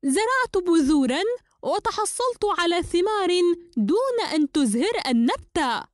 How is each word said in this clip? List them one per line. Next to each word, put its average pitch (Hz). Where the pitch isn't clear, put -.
زرعت 453
بذورا 294
وتحصلت 415
على 349
ثمار 381
دون 453
أن 302
تزهر 285
النبتة. 254